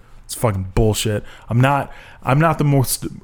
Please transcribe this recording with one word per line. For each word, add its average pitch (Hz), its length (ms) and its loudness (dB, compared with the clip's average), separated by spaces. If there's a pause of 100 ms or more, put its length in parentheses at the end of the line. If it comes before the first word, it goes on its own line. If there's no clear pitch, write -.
(260)
It's - 100 -12
fucking 95 400 -2
bullshit. 107 480 0 (260)
I'm 113 100 2
not, 139 320 2 (300)
I'm 135 180 2
not 160 200 2
the 151 40 0
most, 139 440 2 (160)